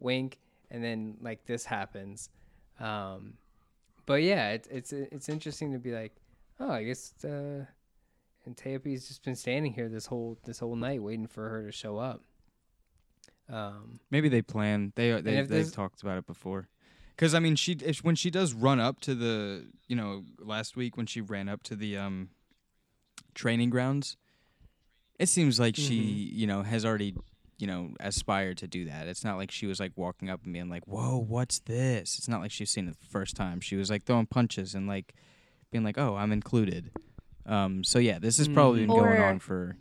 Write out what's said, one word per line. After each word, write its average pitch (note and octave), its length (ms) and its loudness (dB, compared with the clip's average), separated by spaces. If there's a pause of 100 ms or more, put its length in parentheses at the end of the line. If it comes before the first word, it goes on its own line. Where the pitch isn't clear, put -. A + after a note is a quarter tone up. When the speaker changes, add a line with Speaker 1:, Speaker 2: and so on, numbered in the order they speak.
Speaker 1:
wink, C3 380 0 (320)
and A#2+ 120 -8
then, A2 380 -6
like, A2+ 260 -10
this A#2 180 -4
happens. G2 640 -8 (520)
Um, G#2 540 -8 (720)
but C#3+ 160 4
yeah, E3 280 2
it's, A2+ 180 -4
it's, B2+ 240 -10
it's C#3 360 -8
interesting D3+ 440 -6
to B2+ 60 -4
be B2 140 -6
like, A2 200 -8 (460)
"Oh, C4 120 -4
I B2+ 140 -2
guess, - 280 -8 (120)
uh, C#3+ 420 -8 (800)
Antiope's C3+ 600 -6
just - 140 -18
been B2+ 140 -4
standing C3+ 360 0
here A#2 160 -4
this A2 180 -8
whole, A#2 380 -6
this A#2 160 -12
whole A#2 160 -4
night B2 260 -2
waiting A2 260 -4
for A2 200 -10
her A2 180 -6
to G#2 60 -10
show G#2 260 -8
up." A#2+ 240 -6 (1300)
Um, G#2+ 520 -10 (100)
Speaker 2:
Maybe D3+ 180 4
they A#2+ 140 6
plan. G#2 540 2
They, A#2 160 4
Speaker 1:
and F#2+ 140 0
Speaker 2:
they, C3 120 4
Speaker 1:
if C#3 100 0
Speaker 2:
they D#3+ 140 4
Speaker 1:
this D#3+ 100 -2
Speaker 2:
talked G2 300 -6
about F#2+ 160 -4
it F2 80 -8
before. F#2+ 420 -8 (480)
'Cause, E3 180 4
I E3 40 4
mean, E3 160 6
she, F3 180 2 (120)
if, D#3 180 -2
when E3 140 4
she F3+ 140 0
does E3 240 2
run B2+ 260 4
up A#2 220 0
to C#3 120 -2
the, G#2+ 520 -2 (220)
you B2 80 -2
know, G2+ 280 -4 (140)
last G#2+ 360 -6
week B2 220 -4
when A#2 100 -4
she A#2 140 -6
ran G2 300 -4
up G#2 140 -8
to A2 120 -8
the, G2+ 220 -4
um, F#2+ 320 -6 (1040)
training A#2 360 2
grounds, C3 460 0 (1000)
it F#3 100 4
seems C#3+ 320 6
like A#2 160 6
she, C#3+ 240 2
Speaker 1:
Mm-hmm. G#2 380 -2
Speaker 2:
you A2 80 2
know, G2 160 2
has G#2+ 240 0
already, G#2 280 0 (440)
you G#2 80 -4
know, F2+ 240 -4 (100)
aspired G2 580 -2
to F#2+ 80 -10
do F2 200 -6
that. D#2 200 -8
It's F2+ 160 -8
not G#2 140 -2
like G2 140 -6
she - 160 -6
was, F#2+ 140 -4
like, F2+ 160 -4
walking F#2 340 -6
up F#2 140 -8
and F2+ 100 -8
being F2 160 -8
like, F2 160 -10
"Whoa, B2 320 -2
what's A#2 400 -2
this?" A#2+ 580 -2
It's - 100 -8
not A2+ 140 -2
like G2+ 100 -6
she's - 200 -4
seen F#2 180 -2
it D#2+ 100 -8
the - 80 -20
first F#2+ 300 -6
time. F2+ 240 -2
She - 160 -4
was, G2 140 0
like, G#2 160 0
throwing A#2+ 180 6
punches G2+ 500 0
and, G2 140 -4
like, G2 260 -6 (560)
being A2+ 140 2
like, G#2 140 0
"Oh, A#2+ 180 2
I'm G#2 160 2
included." G#2 580 2 (540)
Um, F#2+ 400 2
so - 140 4
yeah, A2 200 6
this A2+ 200 2
has D3+ 100 6
probably C#3+ 320 8
been A2+ 100 4
Speaker 1:
Mm-hmm. A3+ 80 8
Speaker 2:
going A3+ 220 8
Speaker 3:
Or G3+ 60 6
Speaker 2:
on F#3+ 140 2
for, F#2 400 -4